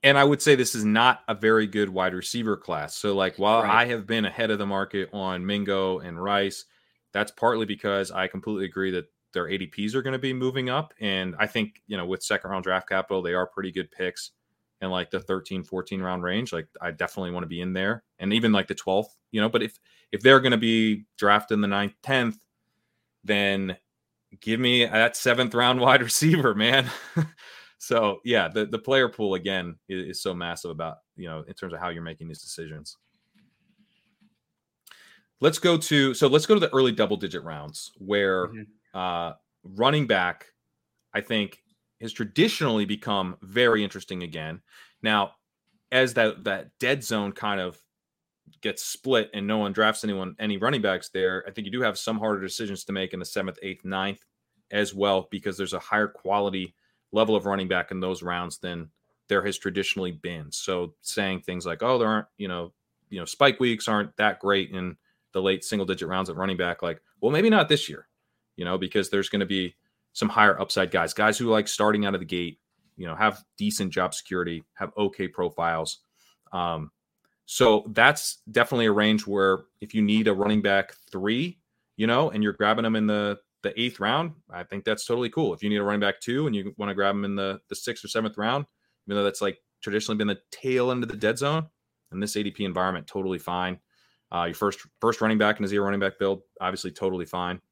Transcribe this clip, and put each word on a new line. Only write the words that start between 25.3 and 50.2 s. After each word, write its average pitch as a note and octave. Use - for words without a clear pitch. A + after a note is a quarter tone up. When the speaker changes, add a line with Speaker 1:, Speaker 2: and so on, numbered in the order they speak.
Speaker 1:
round B2
<laughs> -
wide B2+
receiver, D3
man. A#2+
<laughs> D#3+
So G#2+
yeah, A2
the, G#2
the G#2
player C3
pool G#2
again F2+
is, F#2
is F2
so F#2+
massive F2
about, D#2+
you F2+
know, D#2+
in F#2
terms F#2
of D#2
how F2+
you're E2+
making E2
these D#2+
decisions. D#2
Let's D#3+
go E3+
to, C#3
so D3+
let's D3
go G#3+
to G#3
the E3
early C3
double G#2
digit F2+
rounds D2+
where, F#2+
Speaker 2:
Mm-hmm. G#2
Speaker 1:
uh, F2
running B2
back, F#2
I G#2
think, G#2
has A2+
traditionally A#2+
become G2
very A2
interesting F#2
again. D#2+
Now, G#2
as B2+
that, A2
that -
dead B2+
zone G#2
kind G2+
of F2+
gets -
split A#2
and G2+
no G#2+
one G2+
drafts G#2+
anyone, F#2+